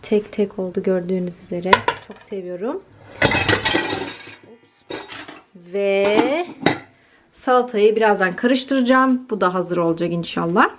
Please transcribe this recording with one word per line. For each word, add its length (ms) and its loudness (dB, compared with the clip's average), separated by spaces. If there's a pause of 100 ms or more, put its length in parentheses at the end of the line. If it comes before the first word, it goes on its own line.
Tek 300 0
tek 280 -4
oldu 240 -4
gördüğünüz 560 -2
üzere. 320 -4 (360)
Çok 140 -20
seviyorum. 600 -10 (2750)
Ve 920 0 (880)
salatayı 640 2
birazdan 400 2
karıştıracağım. 920 2
Bu 120 -2
da 120 2
hazır 240 -2
olacak 340 0
inşallah. 680 0